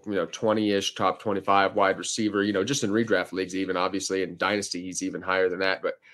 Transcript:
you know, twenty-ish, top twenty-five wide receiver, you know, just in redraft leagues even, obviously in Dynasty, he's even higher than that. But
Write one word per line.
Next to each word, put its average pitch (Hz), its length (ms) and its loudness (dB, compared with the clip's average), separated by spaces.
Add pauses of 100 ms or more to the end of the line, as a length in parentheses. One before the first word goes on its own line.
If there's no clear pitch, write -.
you 104 100 -4
know, 85 100 0
twenty-ish, 107 720 0
top 95 260 0
twenty-five 98 540 2
wide 95 220 4
receiver, 101 460 -2
you 104 80 2
know, 98 140 0
just 139 180 0
in 101 80 -2
redraft 104 400 2
leagues 92 240 -4
even, 92 220 -2
obviously 95 440 0
in 87 140 -4
Dynasty, 95 460 -2
he's 90 200 -8
even 87 200 -4
higher 92 260 2
than 90 120 -2
that. 95 220 0
But 90 120 -2 (200)